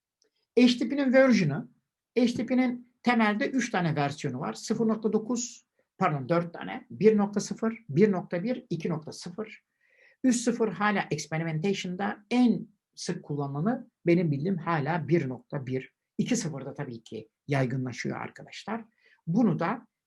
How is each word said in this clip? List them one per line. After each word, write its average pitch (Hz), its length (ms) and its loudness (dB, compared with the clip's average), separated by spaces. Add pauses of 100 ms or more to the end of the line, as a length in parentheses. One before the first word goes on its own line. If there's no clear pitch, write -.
(580)
H 247 200 6
T - 20 -10
T 233 100 -2
P'nin 269 240 0
version'ı, 196 560 4 (480)
H 247 80 4
T - 80 0
T 240 120 -4
P'nin 247 480 0 (100)
temelde 226 460 2
üç 262 220 -2
tane 170 240 2
versiyonu 139 440 -2
var. 208 140 -6
Sıfır 220 340 -2
nokta 220 260 0
dokuz, 233 520 -4 (320)
pardon 147 320 0
dört 170 240 0
tane. - 360 -10
Bir 202 280 4
nokta 202 220 0
sıfır, 226 500 -6
bir 190 220 4
nokta 175 320 -4
bir, 247 260 -6
iki 170 200 -4
nokta 156 220 -6
sıfır. - 520 -14 (600)
Üç 254 120 4
sıfır 226 340 0
hala 196 420 0
experimentation'da 180 1200 -4
en 240 360 4 (280)
sık - 280 -8
kullanılanı 147 640 -2 (160)
benim 170 260 4
bildiğim 160 260 -2
hala 156 500 -2
bir 143 220 2
nokta 127 360 -8
bir. 131 280 -6 (240)
İki - 180 0
sıfırda 143 380 -6
tabii 123 300 -10
ki - 260 -14 (180)
yaygınlaşıyor 127 680 -2
arkadaşlar. - 680 -12 (420)
Bunu 175 320 2
da, 196 280 -4 (200)